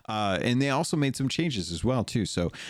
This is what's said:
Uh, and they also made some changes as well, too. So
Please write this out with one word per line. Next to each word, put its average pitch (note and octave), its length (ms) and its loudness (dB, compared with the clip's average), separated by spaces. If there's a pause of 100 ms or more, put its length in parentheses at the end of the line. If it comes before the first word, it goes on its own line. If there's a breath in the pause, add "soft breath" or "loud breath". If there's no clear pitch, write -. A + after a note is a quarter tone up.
Uh, G#2 320 0
and B2 220 2
they C#3 80 2
also C#3 260 0
made C#3 200 2
some C3+ 140 0
changes A#2+ 420 -2
as E2 120 -6
well, A#2+ 200 2
too. G2+ 240 -2
So F2 240 0 (180 loud breath)